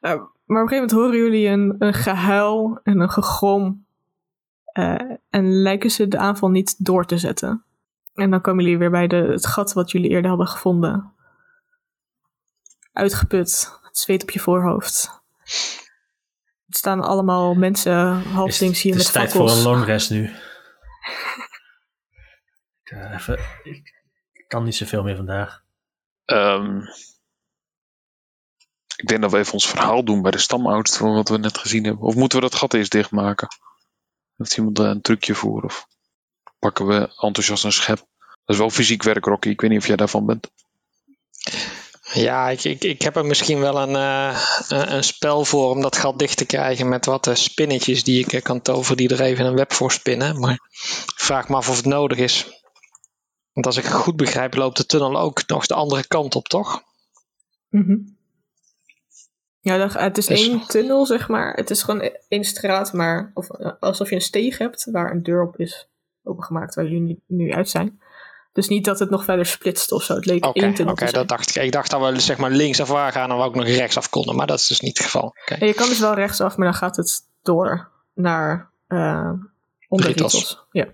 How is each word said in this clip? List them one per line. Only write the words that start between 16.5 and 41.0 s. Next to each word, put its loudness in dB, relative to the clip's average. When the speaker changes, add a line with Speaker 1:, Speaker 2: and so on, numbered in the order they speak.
Speaker 1:
Het -8
staan -2
allemaal 2
mensen 2
halflings 0
Speaker 2:
Is, -2
Speaker 1:
hier 4
Speaker 2:
het 4
Speaker 1:
met 2
Speaker 2:
is 0
tijd 2
Speaker 1:
fakkels. 4
Speaker 2:
voor 4
een 4
long 2
rest 0
nu. 0
<laughs> -4
Ik, -20
eh, -14
even, -6
ik -20
kan -4
niet -4
zoveel -4
meer -4
vandaag. -8
Speaker 3:
Ehm, 2
ik -10
denk 2
dat 2
we 4
even 0
ons 0
verhaal 2
doen 2
bij 2
de -2
stamoudste 0
van 2
wat 2
we 2
net -2
gezien -2
hebben. -2
Of 2
moeten 2
we 2
dat -6
gat 0
eerst 2
dichtmaken? 0
Heeft -4
iemand 0
daar 4
een -2
trucje 0
voor? -4
Of -10
pakken -2
we 4
enthousiast -2
een 0
schep? 0
Dat -6
is 0
wel 4
fysiek 0
werk, 2
Rocky. 2
Ik -2
weet 4
niet 4
of -4
jij 4
daarvan 2
bent. -2